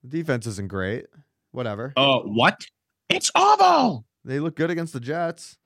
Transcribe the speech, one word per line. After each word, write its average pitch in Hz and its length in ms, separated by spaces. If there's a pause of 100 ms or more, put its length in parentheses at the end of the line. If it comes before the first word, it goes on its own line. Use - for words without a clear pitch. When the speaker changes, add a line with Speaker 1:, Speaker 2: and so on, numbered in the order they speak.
Speaker 1:
The 123 60
defense 143 380
isn't 101 220
great. 98 380 (440)
Whatever. 120 460
Speaker 2:
Uh, 131 220
what? 120 460 (440)
It's - 260
awful. 349 720 (180)
Speaker 1:
They 131 160
look 156 160
good 160 140
against 170 240
the - 80
Jets. 165 640